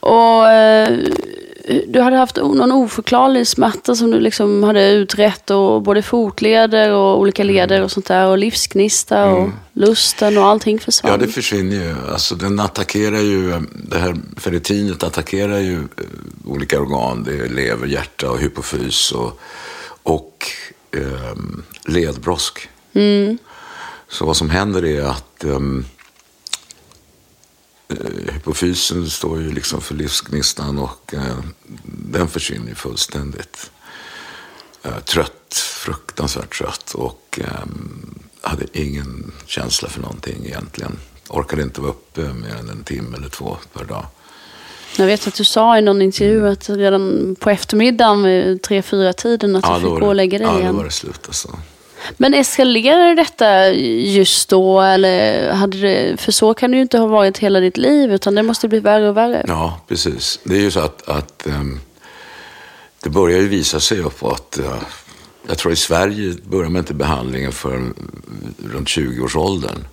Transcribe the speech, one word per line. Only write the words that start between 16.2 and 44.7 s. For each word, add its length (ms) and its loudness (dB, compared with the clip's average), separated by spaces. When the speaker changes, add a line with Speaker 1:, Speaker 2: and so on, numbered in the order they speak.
Speaker 2:
olika 360 -2
organ. 440 -4
Det 140 -6
är 100 -4
lever, 380 -4
hjärta 440 -6
och 80 -4
hypofys 720 -4
och, 280 -6
och, 440 -4
ehm, 680 -8
ledbrosk. 840 -4
Speaker 1:
Mm. 460 2
Speaker 2:
Så 180 -6
vad 100 0
som 140 -2
händer 340 0
är 180 -2
att, 420 -8
ehm, 400 -4
eh, 460 -10
hypofysen 760 -4
står 300 -6
ju 120 -6
liksom 280 -6
för 140 -12
livsgnistan 840 -4
och, 360 -10
eh, 240 -6
den 440 -6
försvinner 400 -8
ju 60 -14
fullständigt. 960 -10
Eh, 160 -12
trött, 560 -6
fruktansvärt 1040 -8
trött 360 -10
och, 480 -10
ehm, 720 -12
hade 320 -6
ingen 600 -8
känsla 420 -6
för 120 -10
någonting 460 -12
egentligen. 520 -12
Orkade 340 -4
inte 180 -8
vara 100 -4
uppe 300 -12
mer 400 -8
än 100 -14
en 140 -14
timme 320 -10
eller 120 -12
två 280 -12
per 120 -12
dag. 220 -10